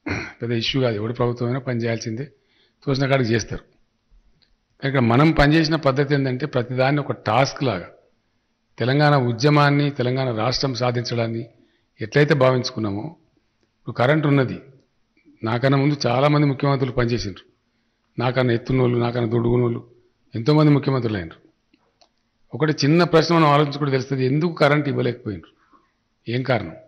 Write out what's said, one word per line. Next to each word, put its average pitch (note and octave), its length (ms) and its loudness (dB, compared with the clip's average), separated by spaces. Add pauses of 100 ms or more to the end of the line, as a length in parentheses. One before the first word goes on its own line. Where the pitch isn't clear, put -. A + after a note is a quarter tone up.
(420)
పెద్ద A#2+ 100 -6
ఇష్యూ A#2 300 -2
కాదు, A#2 140 0
ఎవడి A2 180 -6
ప్రభుత్వం A#2+ 340 -2
అయినా B2+ 120 -4
పనిచేయాల్సిందే, A#2 720 -6 (520)
తోచిన C#3 240 -2
కాడికి B2+ 260 2
చేస్తారు. - 280 -4 (1200)
కానీ C#3 40 0
ఇక్కడ C#3 120 0
మనం B2 320 4
పనిచేసిన D3+ 440 4
పద్ధతి C#3 380 0
ఏంటంటే, C3+ 320 -2
ప్రతిదాన్ని C3 560 -2
ఒక C#3 100 -6
టాస్క్ A#2+ 520 0
లాగా, F#2+ 260 -4 (880)
తెలంగాణ D3 380 2
ఉద్యమాన్ని, C#3+ 720 2
తెలంగాణ C3 420 -2
రాష్ట్రం B2+ 420 -2
సాధించడాన్ని A#2 720 -4 (560)
ఎట్లయితే C#3+ 320 2
భావించుకున్నామో, B2+ 840 0 (540)
ఇప్పుడు - 240 -14
కరెంట్ C#3+ 300 2
ఉన్నది, C3+ 360 0 (840)
నాకన్నా B2 340 0
ముందు C#3+ 200 0 (100)
చాలామంది D3 400 2
ముఖ్యమంత్రులు C3+ 460 -2
పనిచేసిండ్రు, A2+ 520 -4 (760)
నాకన్నా B2 340 0
ఎత్తున్నోళ్ళు, A#2+ 440 0
నాకన్నా A#2+ 320 -2
దొడ్డుగున్నోళ్ళు A#2+ 640 0 (440)
ఎంతోమంది D3 360 4
ముఖ్యమంత్రులు B2+ 460 0
అయినరు. E2 300 -12 (1080)
ఒకటి D3+ 180 0
చిన్న D#3 320 4
ప్రశ్న E3 320 2
మనం D#3+ 100 6
ఆలోచించుకుంటే C#3+ 460 2
తెలుస్తుంది, C3 340 -2
ఎందుకు D3+ 280 0
current D3 340 2
ఇవ్వలేకపోయినరు, A#2+ 640 -6 (800)
ఏం B2+ 120 -4
కారణం? G#2+ 320 -4 (120)